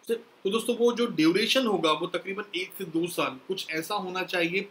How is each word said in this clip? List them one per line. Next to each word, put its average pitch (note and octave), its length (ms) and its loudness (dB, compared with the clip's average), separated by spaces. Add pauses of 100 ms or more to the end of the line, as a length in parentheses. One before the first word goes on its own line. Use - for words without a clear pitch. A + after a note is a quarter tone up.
तो, A3+ 60 0
तो - 360 -6
दोस्तों A3+ 280 0
वो A#3+ 160 6
जो A#3+ 140 2
duration G3 600 4
होगा E3 240 2
वो D#3 160 0
तकरीबन F#3+ 360 -6 (120)
एक F3+ 220 -6
से F#3+ 80 -6
दो E3 240 0
साल C3+ 380 -4
कुछ F#3+ 240 -6
ऐसा D#3+ 240 -4
होना F#3 280 -4
चाहिए, F3 480 0